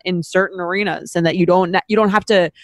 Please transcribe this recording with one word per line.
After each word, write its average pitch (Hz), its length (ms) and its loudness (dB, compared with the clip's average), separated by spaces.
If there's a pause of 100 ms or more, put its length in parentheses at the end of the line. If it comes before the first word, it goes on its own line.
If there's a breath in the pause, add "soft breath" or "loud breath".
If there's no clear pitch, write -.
in 180 180 -4
certain 185 380 -2
arenas, 180 520 -6
and 170 120 0
that 165 100 0
you 175 100 2
don't, 180 300 2 (140)
you 214 80 2
don't 214 120 4
have 202 180 0
to, 180 240 2 (120 loud breath)